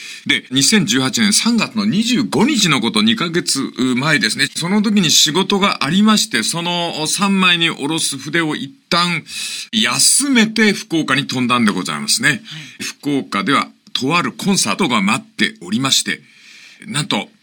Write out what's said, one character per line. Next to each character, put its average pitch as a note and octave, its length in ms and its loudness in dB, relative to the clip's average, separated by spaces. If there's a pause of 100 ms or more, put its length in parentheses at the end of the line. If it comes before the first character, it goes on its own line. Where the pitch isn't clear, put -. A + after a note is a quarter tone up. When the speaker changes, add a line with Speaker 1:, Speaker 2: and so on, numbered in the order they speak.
(260)
Speaker 1:
で、 C3 240 -2
二 C3 120 0
千 G3+ 240 4
十 A#2+ 140 2
八 C3 200 0
年 G#2 120 4
三 A#3 240 2
月 D#3+ 180 -2
の G#2+ 100 -2
二 D#3+ 200 0
十 A3+ 200 0
五 C3 200 2
日 B3 240 2
の C#3 120 2
こ A2 100 -2
と、 G#2 120 0
二 A2 140 2
ヶ E3+ 140 -4
月 D#3+ 300 -2 (360)
前 D3 220 0
で A2 120 -2
す - 80 -8
ね。 C#3 160 0
そ E3 140 -6
の G#3 140 2
時 G#3 180 2
に D#3+ 100 2
仕 - 220 4
事 F#3+ 260 2
が F#3+ 260 0
あ C#3 60 -2
り F#3+ 120 4
ま G#3+ 140 6
し G3+ 120 0
て、 A#2 140 -2
そ E3+ 200 -4
の E3+ 440 -4
三 G3 340 2
枚 F3+ 180 4
に E3 100 2
下 D3 180 -6
ろ D#3+ 120 -2
す - 180 -4
筆 D3+ 260 -4
を D3+ 140 -2
一 - 160 -10 (180)
旦 F3 340 0 (480)
休 B2 560 2
め A#3+ 180 6
て A3 260 2
福 E3+ 260 -4
岡 C3 180 0
に C#3 100 -2
飛 B2+ 140 -4
ん B2 60 0
だ B2 120 2
ん A#2 60 2
で G#2 80 4
ご F2 100 -2
ざ D#2+ 140 -4
い D2 40 -6
ま C#2+ 80 -8
す - 140 -2
ね。 C3+ 60 2
Speaker 2:
は D3 60 2
い。 - 60 -8 (400)
Speaker 1:
福 - 360 -6
岡 G2+ 260 -4
で G2 100 0
は A#2 160 2 (240)
と C#3+ 240 -2
あ F3 60 0
る B2 100 -6
コ - 200 -2
ン F3+ 60 2
サ G#2 140 0
ー F#2+ 40 -4
ト E3+ 120 0
が A#2 140 0
待 A2 200 0
っ - 40 -20
て - 340 -4
お F2 100 -12
り A2 100 -2
ま C3+ 100 0
し - 140 0
て、 G#2+ 180 -6 (640)
な C3 160 -4
ん F3 40 -8
と、 G#2+ 220 -4 (140)